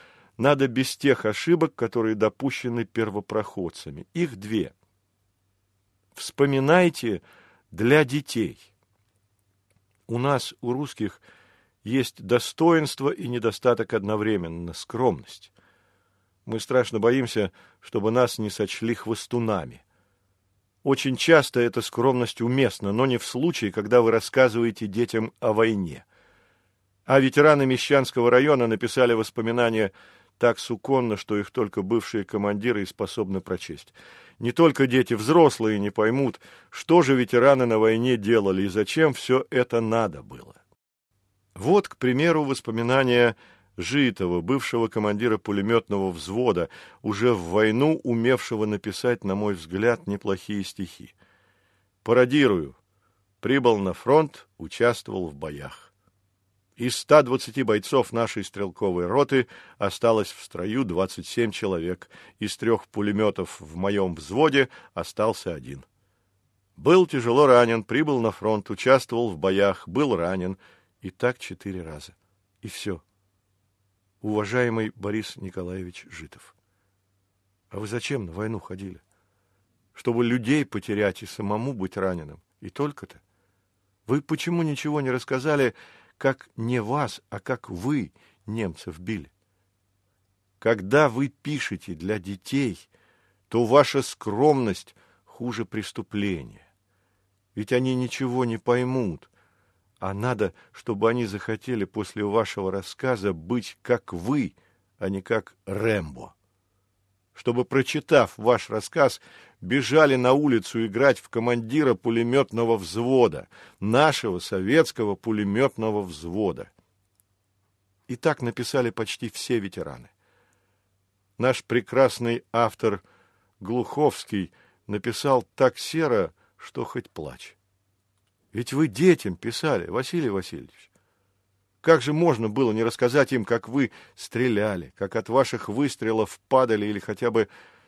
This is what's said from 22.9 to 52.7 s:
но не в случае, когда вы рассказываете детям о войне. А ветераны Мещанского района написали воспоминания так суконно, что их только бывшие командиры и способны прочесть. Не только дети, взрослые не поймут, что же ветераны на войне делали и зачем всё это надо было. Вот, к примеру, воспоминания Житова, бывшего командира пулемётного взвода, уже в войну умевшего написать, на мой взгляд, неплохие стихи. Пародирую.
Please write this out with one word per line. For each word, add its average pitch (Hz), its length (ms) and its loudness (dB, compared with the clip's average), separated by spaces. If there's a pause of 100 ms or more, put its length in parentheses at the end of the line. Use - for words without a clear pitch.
но 120 140 0
не 127 120 0
в - 80 -10
случае, 123 460 -4
когда 107 300 4
вы 113 100 4
рассказываете 117 760 2
детям 110 520 -4
о 113 140 0
войне. 104 520 0 (1000)
А 135 140 6
ветераны 143 460 6
Мещанского 127 640 2
района 131 360 4
написали 117 460 2
воспоминания 113 800 0 (460)
так 117 200 4
суконно, 120 600 -2
что 104 200 -4
их 101 140 -4
только 104 300 -4
бывшие 101 420 -2
командиры 104 600 -2
и - 20 -8
способны 95 560 -6
прочесть. - 520 -10 (460)
Не 120 140 -4
только 156 340 4
дети, 120 280 2
взрослые 113 640 4
не 101 100 -2
поймут, 127 500 0 (300)
что - 320 4
же 135 140 4
ветераны 127 500 4
на 113 120 2
войне 113 380 2
делали 101 480 2
и 101 60 -2
зачем 113 440 2
всё - 360 0
это 123 320 0
надо 110 420 -2
было. - 320 -20 (1000)
Вот, 165 340 2
к - 80 -20
примеру, 151 480 2
воспоминания 120 920 2 (400)
Житова, 95 640 0
бывшего 117 480 -2
командира 107 500 0
пулемётного 101 760 0
взвода, 87 580 -2 (320)
уже 107 320 2
в 87 160 -4
войну 110 540 2
умевшего 117 640 0
написать, 107 580 -4
на 98 120 -2
мой 104 200 -2
взгляд, 95 520 -2
неплохие 98 560 -4
стихи. - 500 -14 (880)
Пародирую. 120 760 2 (640)